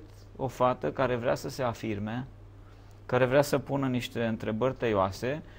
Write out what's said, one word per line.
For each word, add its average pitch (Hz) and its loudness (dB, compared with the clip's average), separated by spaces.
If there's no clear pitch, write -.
o 135 -4
fată 127 2
care 127 0
vrea 123 0
să 135 -6
se 135 -4
afirme, 110 -4
care 127 4
vrea 131 6
să 143 2
pună 139 -2
niște 123 -2
întrebări 113 0
tăioase. 110 2